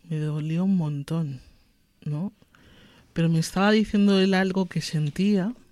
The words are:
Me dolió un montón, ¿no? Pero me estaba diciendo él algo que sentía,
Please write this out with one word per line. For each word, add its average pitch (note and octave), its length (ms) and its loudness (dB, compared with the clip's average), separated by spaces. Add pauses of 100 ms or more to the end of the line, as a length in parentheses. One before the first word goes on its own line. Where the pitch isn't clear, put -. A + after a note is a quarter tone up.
Me D#3+ 100 -4
dolió D#3 440 -2
un F#3+ 140 2
montón, D3 640 -4 (640)
¿no? D#3 280 -6 (800)
Pero E3 160 0
me E3 100 2
estaba F#3+ 320 0
diciendo G3+ 480 4
él F#3+ 140 4
algo F#3+ 320 0
que E3+ 160 -6
sentía, F#3 720 0 (180)